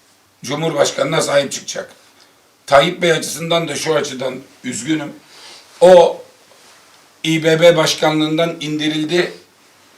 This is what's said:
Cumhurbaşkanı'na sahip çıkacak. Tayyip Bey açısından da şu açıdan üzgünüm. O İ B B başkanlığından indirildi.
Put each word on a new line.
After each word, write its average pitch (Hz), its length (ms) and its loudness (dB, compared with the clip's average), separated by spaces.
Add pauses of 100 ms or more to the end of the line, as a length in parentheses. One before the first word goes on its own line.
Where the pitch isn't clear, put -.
(440)
Cumhurbaşkanı'na 143 800 -4
sahip 143 300 -2
çıkacak. - 400 -12 (760)
Tayyip 156 360 2
Bey 170 100 2
açısından 165 560 -4
da 127 80 -8
şu 156 200 -4
açıdan 131 400 -6 (280)
üzgünüm. 127 500 -6 (680)
O 175 400 6 (1040)
İ 160 160 -2
B 160 180 2
B 170 160 8
başkanlığından 156 840 0
indirildi. 151 760 -4 (640)